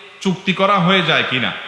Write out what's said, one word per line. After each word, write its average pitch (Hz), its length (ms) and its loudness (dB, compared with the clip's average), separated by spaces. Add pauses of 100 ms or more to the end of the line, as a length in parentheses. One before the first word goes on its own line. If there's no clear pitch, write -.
(220)
চুক্তি 185 320 -2
করা 196 220 2
হয়ে 185 260 2
যায় 151 280 0
কিনা? 127 220 -2 (160)